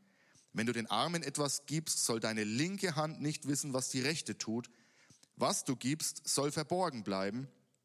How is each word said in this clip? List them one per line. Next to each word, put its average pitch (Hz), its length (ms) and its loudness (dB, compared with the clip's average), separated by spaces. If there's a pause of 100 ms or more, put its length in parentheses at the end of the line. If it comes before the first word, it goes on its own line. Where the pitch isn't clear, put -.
(540)
Wenn 107 120 0
du 120 80 4
den 113 160 -2
Armen 147 320 2
etwas 143 440 -2
gibst, - 400 0
soll 113 140 2
deine 110 240 0
linke 165 520 0
Hand 156 260 -2
nicht 147 260 -2
wissen, 143 260 0
was 127 160 0
die 131 120 0
rechte 135 360 0
tut. 113 340 -4 (640)
Was - 300 2
du 135 100 0
gibst, - 520 -2
soll 143 240 2
verborgen 156 520 0
bleiben. 101 440 0 (380)